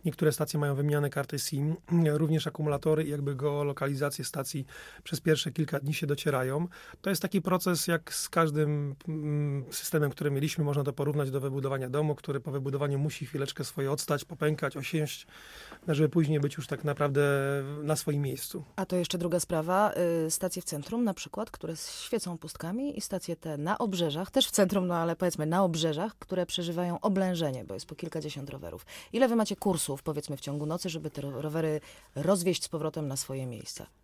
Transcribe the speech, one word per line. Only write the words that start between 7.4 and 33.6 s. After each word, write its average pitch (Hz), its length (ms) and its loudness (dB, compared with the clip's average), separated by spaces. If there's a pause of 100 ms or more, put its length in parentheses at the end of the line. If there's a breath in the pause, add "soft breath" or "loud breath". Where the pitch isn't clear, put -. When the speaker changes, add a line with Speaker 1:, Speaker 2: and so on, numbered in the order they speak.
Speaker 1:
proces 180 440 2
jak 165 280 0
z - 140 -4
każdym, 147 640 2 (140)
mm, 147 640 -2
systemem, 147 400 0
który 147 200 0
mieliśmy. 147 340 0
Można 143 200 2
to 135 80 0
porównać 143 380 0
do 135 100 0
wybudowania 135 500 -2
domu, 151 240 2
który 139 260 -4
po 143 100 -8
wybudowaniu 139 480 0
musi 143 280 -2
chwileczkę 139 380 -4
swoje 135 280 -2
odstać, 143 320 -2
popękać, 151 520 0
osięść, 151 500 -2 (640 loud breath)
żeby 151 200 6
później 156 320 4
być 143 160 0
już 143 100 -8
tak - 180 -4
naprawdę 143 380 2 (600)
na 151 140 2
swoim 143 260 0
miejscu. 135 420 -4 (120)
Speaker 2:
A 190 100 -2
to 185 100 -2
jeszcze 175 220 0
druga 170 220 2
sprawa. 180 520 4 (340)
Y, 160 40 0
stacje 180 320 -2
w - 20 -12
centrum 202 400 -2
na 202 100 2
przykład, - 360 -8
które 165 260 -8
świecą - 640 -6
pustkami 214 600 -6
i - 20 -6
stacje 175 360 -4
te 151 220 -6
na 160 200 0
obrzeżach, 175 520 0
też 269 160 6
w - 40 -4
centrum, 196 360 4
no 175 100 2
ale 165 200 2
powiedzmy 165 300 0
na 170 160 4
obrzeżach, 165 560 0
które 180 280 -2
przeżywają 175 540 -2
oblężenie, 175 640 2
bo 98 100 -8
jest - 120 -10
po - 80 -12
kilkadziesiąt 151 560 -8
rowerów. 87 360 -12 (260 loud breath)
Ile 240 160 6
wy 233 80 4
macie 208 200 2
kursów, 156 460 0
powiedzmy, 147 340 -4
w - 40 -12
ciągu 147 260 -4
nocy, 175 220 -4
żeby 156 220 -6
te - 100 -10
ro-, 139 220 -6
rowery 151 380 0 (340 loud breath)
rozwieźć 175 500 2
z - 40 -8
powrotem 151 400 -4
na 135 80 -2
swoje 135 300 -4
miejsca? 113 400 -10 (180)